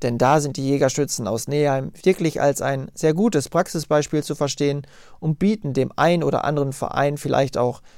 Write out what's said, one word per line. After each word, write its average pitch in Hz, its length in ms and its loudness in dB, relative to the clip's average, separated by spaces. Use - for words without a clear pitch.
denn 120 160 0
da 135 200 6
sind 143 180 -4
die 135 120 -2
Jägerschützen 139 580 0
aus 113 200 -2
Neheim 143 440 0
wirklich 170 360 2
als 143 220 2
ein 135 320 -4
sehr 156 220 0
gutes 190 340 0
Praxisbeispiel 151 760 0
zu 151 120 -6
verstehen 143 500 -2
und 156 200 -2
bieten 190 340 0
dem 131 220 0
ein 170 280 2
oder 139 200 0
anderen 143 280 -2
Verein 143 460 -2
vielleicht 135 400 -2
auch 120 240 -2